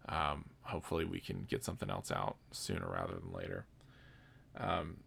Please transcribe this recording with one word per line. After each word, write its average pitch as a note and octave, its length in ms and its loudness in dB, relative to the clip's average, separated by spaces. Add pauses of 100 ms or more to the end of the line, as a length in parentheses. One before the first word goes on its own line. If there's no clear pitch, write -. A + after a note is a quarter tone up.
um, D2 380 4 (160)
hopefully - 420 2
we F2 160 0
can - 300 -4
get - 140 2
something - 260 -2
else - 220 0
out - 240 2 (160)
sooner - 360 0
rather G1+ 280 2
than G1+ 180 -6
later. G1+ 320 -2 (920)
Um, F2 520 2